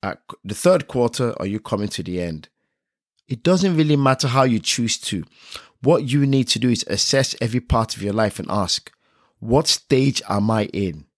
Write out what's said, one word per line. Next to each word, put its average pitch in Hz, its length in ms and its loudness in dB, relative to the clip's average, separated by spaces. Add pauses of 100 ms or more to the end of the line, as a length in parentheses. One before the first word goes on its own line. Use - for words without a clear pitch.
at 98 180 -8 (220)
the 101 100 -8
third 175 340 2
quarter? 120 520 -2
Are 95 80 -4
you 104 120 -4
coming 104 280 -4
to 95 160 -8
the 90 180 -6
end? 80 280 -8 (760)
It 120 140 -6
doesn't 180 340 2
really 156 200 4
matter 135 320 2
how 131 160 2
you 120 160 2
choose - 400 -2
to. 87 240 -6 (580)
What 156 220 4
you 139 240 2
need 135 220 2
to - 100 0
do 123 100 2
is - 180 0
assess - 540 0
every 117 200 -2
part 113 340 0
of - 80 -10
your 101 100 -2
life 107 240 0
and - 140 -8
ask, - 400 -4 (480)
"What 120 280 2
stage - 600 0
am 104 220 0
I 110 140 2
in? 82 400 -6 (120)